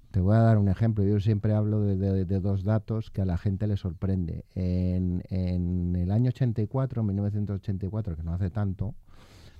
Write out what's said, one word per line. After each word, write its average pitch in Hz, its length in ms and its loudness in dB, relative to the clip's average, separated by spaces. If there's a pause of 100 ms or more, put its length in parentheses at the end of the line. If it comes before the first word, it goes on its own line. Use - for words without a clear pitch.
(120)
te 92 80 2
voy 101 160 4
a 117 40 6
dar 113 180 6
un 101 100 4
ejemplo, 107 340 2
yo 104 160 2
siempre 107 360 2
hablo 107 260 2
de, 101 160 2
de, 95 280 2
de 92 160 0
dos 98 220 0
datos 110 480 -2
que - 120 -4
a - 20 0
la 87 120 0
gente 98 300 -2
le 104 100 0
sorprende. 90 680 -4 (100)
En, 90 760 0
en 90 680 -2
el 90 160 0
año 123 160 2
ochenta 120 340 0
y 104 60 -2
cuatro, 131 340 -4
mil 98 140 -2
novecientos 101 400 -2
ochenta 95 300 -6
y - 20 -6
cuatro, 104 260 -6
que 78 80 -8
no 85 120 -4
hace 90 160 -2
tanto, 101 440 -4 (640)